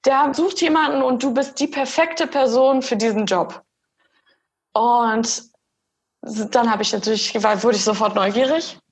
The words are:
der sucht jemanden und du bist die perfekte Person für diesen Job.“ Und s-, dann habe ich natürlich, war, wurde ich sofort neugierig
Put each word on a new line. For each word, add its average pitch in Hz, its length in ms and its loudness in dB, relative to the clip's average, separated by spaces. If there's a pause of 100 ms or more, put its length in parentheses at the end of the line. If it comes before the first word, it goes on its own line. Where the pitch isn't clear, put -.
der 277 280 4
sucht 370 280 -2
jemanden 311 400 2
und 254 220 0
du 269 100 -2
bist - 260 -2
die 294 80 0
perfekte 320 600 -2
Person 262 540 4
für 240 160 -4
diesen 214 300 0
Job.“ 180 340 -2 (1120)
Und 226 540 2
s-, - 1200 -12
dann 233 220 2
habe 214 120 -2
ich - 80 -2
natürlich, 214 520 -4
war, 214 200 2
wurde 220 140 2
ich 190 60 -2
sofort 208 320 0
neugierig 254 640 0 (120)